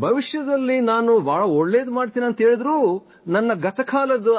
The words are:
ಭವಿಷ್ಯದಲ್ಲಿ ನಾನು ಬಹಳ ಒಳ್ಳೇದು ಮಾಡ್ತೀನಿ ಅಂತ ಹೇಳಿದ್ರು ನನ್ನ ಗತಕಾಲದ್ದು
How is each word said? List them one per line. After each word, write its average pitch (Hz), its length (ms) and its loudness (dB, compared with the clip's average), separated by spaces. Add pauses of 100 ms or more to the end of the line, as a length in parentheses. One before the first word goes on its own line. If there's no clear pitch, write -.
ಭವಿಷ್ಯದಲ್ಲಿ 262 720 -2 (160)
ನಾನು 233 200 2 (160)
ಬಹಳ 160 140 0 (180)
ಒಳ್ಳೇದು 240 380 0
ಮಾಡ್ತೀನಿ 247 320 -2
ಅಂತ 220 160 -4
ಹೇಳಿದ್ರು 247 300 2 (600)
ನನ್ನ 226 160 0 (140)
ಗತಕಾಲದ್ದು 254 720 0